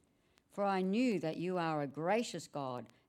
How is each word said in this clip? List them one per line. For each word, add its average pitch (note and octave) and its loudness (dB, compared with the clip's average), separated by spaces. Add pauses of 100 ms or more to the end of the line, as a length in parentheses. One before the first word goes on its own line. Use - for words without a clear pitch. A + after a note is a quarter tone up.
(520)
for G3+ -2
I G3 2
knew G3+ 2
that D#3+ -2
you F3+ -2
are D#3+ 0
a C#3+ 0
gracious F3+ -2
God B2+ -6 (240)